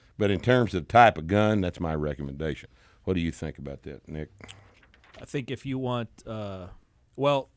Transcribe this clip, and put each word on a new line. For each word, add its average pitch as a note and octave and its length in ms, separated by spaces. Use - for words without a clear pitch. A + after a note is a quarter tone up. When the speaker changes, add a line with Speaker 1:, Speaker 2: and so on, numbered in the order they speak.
Speaker 1:
but G2+ 140
in F#2 80
terms A#2+ 340
of D#2+ 140
type A#2 280
of D#2 120
gun, G#2+ 320
that's F2+ 180
my D#2+ 160
recommendation. D2 760
What F#2+ 100
do F2 60
you E2 100
think D#2 280
about C#2 260
that, D2 240
Nick? D#2 220
Speaker 2:
I - 40
think C#3 260
if B2 160
you C3 120
want, B2 300
uh, G2+ 420
well, C#3 400